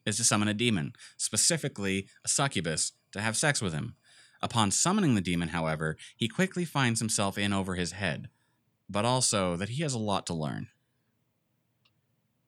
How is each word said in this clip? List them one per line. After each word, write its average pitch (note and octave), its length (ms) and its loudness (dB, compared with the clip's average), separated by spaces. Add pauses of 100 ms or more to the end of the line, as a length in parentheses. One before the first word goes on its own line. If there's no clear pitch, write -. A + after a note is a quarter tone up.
is G#2+ 120 -2
to A#2 60 -2
summon G#2 240 4
a G#2 60 2
demon, G#2 400 0 (240)
specifically G2+ 880 0 (160)
a - 60 -8
succubus, E2 640 0 (180)
to - 100 -6
have A2+ 140 0
sex C#3+ 260 2
with F#2 120 -2
him. D#2+ 220 -4 (460)
Upon G#2+ 300 2
summoning F3 440 4
the G2+ 60 2
demon, E2+ 280 0
however, D#2 480 -2 (180)
he A#2 120 -2
quickly F3+ 380 -2
finds B2 360 2
himself G#2 360 0
in G2+ 160 0
over F#2+ 220 0
his F2 180 -2
head, F#2 360 -4 (600)
but G2+ 160 0
also G#2+ 520 2
that G2+ 120 -4
he C3+ 140 -4
has C#3+ 100 -2
a A#2+ 60 -4
lot G#2 280 -2
to F2+ 60 -4
learn. C#2 340 -4 (1800)